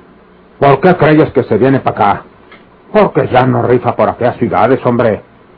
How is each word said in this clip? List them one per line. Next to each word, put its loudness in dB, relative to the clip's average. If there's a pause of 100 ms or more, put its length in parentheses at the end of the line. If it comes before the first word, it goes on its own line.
(580)
¿Por 2
qué 2
crees 2
que 0
se -2
viene 0
pa' -4
acá? -2 (680)
Porque 0
ya 2
no 0
rifa 0
por 0
aquellas -2
ciudades, 0
hombre. -2 (360)